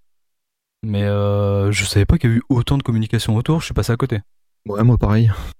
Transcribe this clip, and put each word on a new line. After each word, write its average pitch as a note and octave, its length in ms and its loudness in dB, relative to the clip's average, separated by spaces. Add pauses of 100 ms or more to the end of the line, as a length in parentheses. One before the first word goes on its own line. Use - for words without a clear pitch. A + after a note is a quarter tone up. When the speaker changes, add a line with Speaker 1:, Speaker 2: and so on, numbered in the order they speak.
(840)
Speaker 1:
Mais, G2+ 180 -2
euh, G2+ 680 0
je G#2 140 -2
savais G2+ 200 2
pas E3+ 120 4
qu'il B2 120 0
y A2+ 40 2
a - 40 2
eu A#2+ 120 0
autant B2 280 0
de C3+ 60 -2
communication A2 520 -2
autour, D#3 260 0
je - 40 -10
suis - 80 -12
passé A2 200 -2
à - 40 0
côté. B2 220 -4 (480)
Speaker 2:
Ouais, G#2 160 -2
moi A#2 140 6
pareil. G#2+ 340 4 (280)